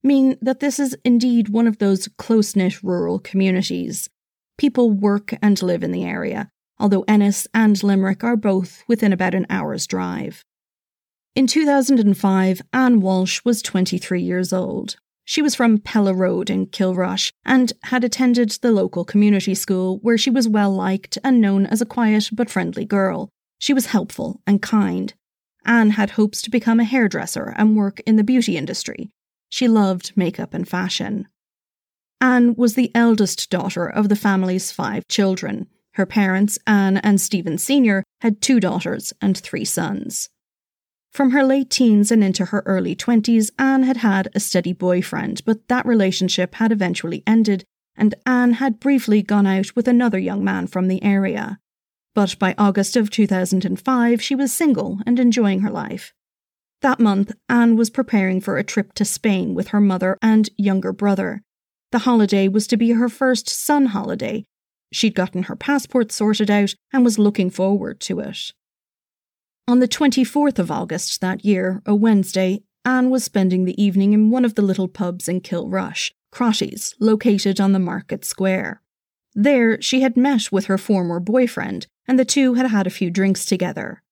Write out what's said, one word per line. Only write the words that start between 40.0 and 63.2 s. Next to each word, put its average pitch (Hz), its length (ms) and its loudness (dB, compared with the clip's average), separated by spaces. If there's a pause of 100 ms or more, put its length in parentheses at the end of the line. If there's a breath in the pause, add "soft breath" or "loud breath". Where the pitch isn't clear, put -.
From 269 180 2
her 277 140 4
late 262 260 2
teens 208 400 4
and 226 140 6
into 190 220 0
her 208 200 -4
early 185 300 -2
twenties, 226 600 2
Anne 269 280 2
had 254 140 0
had 196 360 0
a 202 60 0
steady 180 320 -2
boyfriend, - 760 -4
but 220 220 -2
that 247 180 0
relationship 190 680 0
had 220 160 0
eventually 180 520 -4
ended, 214 400 2 (320)
and 214 200 0 (100)
Anne 247 280 2
had 240 260 -4
briefly 226 420 2
gone 202 240 2
out 190 300 -2
with 240 100 0
another 240 320 2
young 190 240 -4
man 190 240 -4
from 185 220 -2
the 185 160 -2
area. 196 560 -2 (560)
But 202 240 0
by 190 180 0
August 202 380 0
of 214 140 0
two 208 180 2
thousand 185 360 0
and 185 160 -4
five, 240 400 2
she - 140 -4
was 262 180 -2
single 202 540 0
and 240 140 2
enjoying 214 400 2
her 208 100 -2
life. - 420 -10 (720)
That 269 180 0
month, 202 320 2 (160)
Anne 233 260 4
was 220 140 2
preparing 196 500 0
for 196 200 -4
a - 40 -2
trip 202 320 -6
to 208 120 -2
Spain 185 480 -2
with 185 140 -4
her 208 120 0
mother 190 400 0
and 220 380 2
younger 190 340 0
brother. 196 480 -2 (500)
The 240 100 0
holiday 208 480 2
was 208 180 0
to 240 100 0
be 233 140 2
her 233 180 2
first 254 400 -2